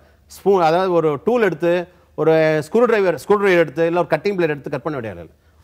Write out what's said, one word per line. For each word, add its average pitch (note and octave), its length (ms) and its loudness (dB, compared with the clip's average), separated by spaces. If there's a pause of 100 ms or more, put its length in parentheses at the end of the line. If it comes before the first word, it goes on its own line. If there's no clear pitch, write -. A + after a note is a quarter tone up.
(260)
ஸ்பூன், F#3+ 360 0
அதாவது F3 300 2
ஒரு D#3 320 0
டூல் A#3+ 180 0
எடுத்து, E3+ 300 0 (420)
ஒரு D#3 520 2
ஸ்க்ரூ A#3 180 2
டிரைவர், G3+ 300 0
ஸ்க்ரூ G3 220 0
டிரைவர் F#3+ 280 2
எடுத்து, D3+ 220 -4
இல்ல E3+ 120 -2
ஒரு E3+ 100 -2
கட்டிங் F#3+ 280 -2
பிளேட் D#3+ 180 -2
எடுத்து C#3+ 160 -12
கட் C#3+ 120 -8
பண்ண D3+ 160 -8
வேண்டிய A2 160 -10
வேலை E2+ 80 -16
இல்லை. - 140 -20 (280)